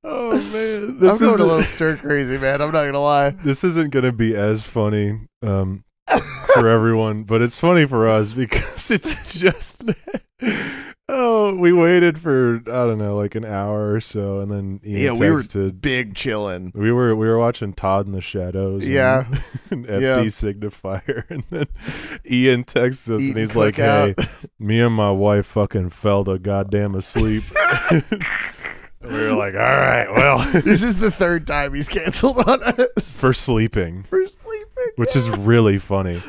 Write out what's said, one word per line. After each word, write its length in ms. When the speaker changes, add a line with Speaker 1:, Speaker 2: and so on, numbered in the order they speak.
Speaker 1:
Oh, 280
man. 680
This 140
Speaker 2:
I'm 60
going 120
a 40
Speaker 1:
isn't 120
Speaker 2:
little 180
stir 320
crazy, 420
man. 240
I'm 100
not 140
gonna 140
lie. 300
Speaker 1:
This 340
isn't 260
gonna 220
be 220
as 280
funny, 580
um, 420
Speaker 2:
<laughs> 60
Speaker 1:
for 140
everyone, 560
but 180
it's 140
funny 300
for 220
us 240
because 580
it's 480
just, 440
<laughs> 680
oh, 480
we 160
waited 460
for, 480
I 200
don't 120
know, 180
like, 180
an 100
hour 480
or 80
so, 400
and 100
then 360
Ian 140
Speaker 2:
Yeah, 120
we 180
were 120
Speaker 1:
texted. 400
Speaker 2:
big 320
chillin'. 600
Speaker 1:
We 160
were, 240
we 120
were 120
watching 360
Todd 320
in 60
the 100
Shadows 640
and 80
Speaker 2:
Yeah. 320
Speaker 1:
<laughs> 200
an 140
Speaker 2:
Yeah. 320
Speaker 1:
F 60
D 60
Signifier, 1000
<laughs> 40
and 200
then 160
Ian 340
texts 460
us, 100
Speaker 2:
Eating 120
Speaker 1:
and 60
he's 180
like, 200
Speaker 2:
cookout. 440
Speaker 1:
"Hey, 80
me 220
and 140
my 160
wife 360
fucking 440
fell 340
the 140
goddamn 560
asleep." 480
<laughs> 340
We 60
were 220
like, 180
"All 80
right, 500
well." 280
<laughs> 120
Speaker 2:
This 200
is 140
the 140
third 360
time 280
he's 160
canceled 480
on 140
us. 580
Speaker 1:
For 140
sleeping. 680
Speaker 2:
For 220
sleeping, 720
Speaker 1:
Which 180
is 140
Speaker 2:
yeah. 120
Speaker 1:
really 360
funny. 520